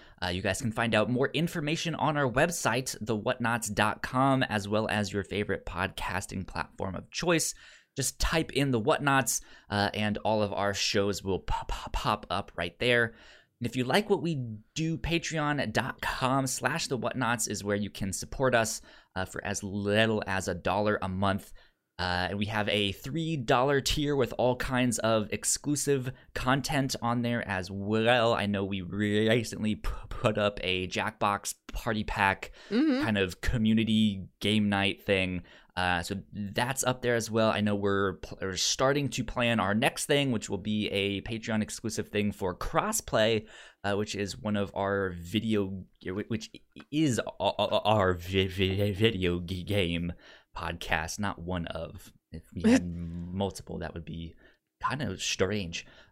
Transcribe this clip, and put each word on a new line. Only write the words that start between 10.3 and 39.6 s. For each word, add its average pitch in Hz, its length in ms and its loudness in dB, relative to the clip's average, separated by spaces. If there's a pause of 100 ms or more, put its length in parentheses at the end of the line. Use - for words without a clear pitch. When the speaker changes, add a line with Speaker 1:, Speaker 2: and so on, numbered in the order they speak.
Speaker 1:
of 98 120 0
our 101 180 0
shows 101 500 0
will 95 180 -2
pop, - 280 -2
pop, - 240 -6
pop 107 380 -2
up 90 260 -4
right 87 220 -6
there. 120 340 2 (480)
And 117 80 -4
if - 80 -6
you 127 80 0
like 202 240 0
what 180 140 2
we 165 140 -2 (380)
do, 160 220 -2
patreon 147 760 -2
dot 120 280 -4
com 135 460 0
slash 131 400 -2
the 139 100 -2
whatnots 117 520 -2
is 101 160 -6
where 101 120 2
you 101 140 -4
can 95 240 -6
support - 400 0
us, 113 260 2 (360)
uh, 95 100 -2
for - 180 -10
as 98 180 -4
little 104 640 2
as 95 220 -2
a 92 60 -2
dollar 101 480 2
a 95 60 -2
month. 98 440 0 (480)
Uh, 90 300 0
and 101 80 -4
we 104 60 -2
have 104 240 -2
a 101 240 2
three 160 440 -4
dollar 135 440 2
tier 147 340 0
with 123 240 2
all 123 160 4
kinds 123 460 0
of 110 320 4
exclusive 135 800 0 (200)
content 131 720 0
on 120 200 0
there 120 260 0
as 95 240 -4
well. 113 640 4
I 101 120 2
know 101 180 2
we 95 180 -4
recently 104 920 2
p-, - 160 -2 (180)
put - 300 0
up 104 240 2
a 92 240 0
Jackbox 101 680 -2 (180)
party 110 320 -2
pack 98 480 2 (180)
Speaker 2:
Mm-hmm. 262 320 2
Speaker 1:
kind 214 160 2
of 185 220 0
community 110 880 4 (100)
game 104 300 4
night 98 340 2
thing. 92 400 0 (340)
Uh, 90 260 0
so 98 140 -4 (160)
that's 113 520 -4
up 127 180 0
there 120 140 2
as 107 160 -2
well. 110 180 4
I 104 120 0
know 104 120 2
we're 98 400 2
pl-, - 280 -12
we're 92 140 -4
starting 135 540 2
to 123 140 -4
plan 117 340 2
our 98 160 2